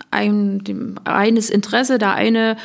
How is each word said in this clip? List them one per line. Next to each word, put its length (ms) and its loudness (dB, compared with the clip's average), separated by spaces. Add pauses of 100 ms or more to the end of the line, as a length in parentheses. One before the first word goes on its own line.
(120)
Ein, 540 0
dem, 300 -8 (100)
reines 440 2
Interesse. 480 0
Der 180 0
eine 500 2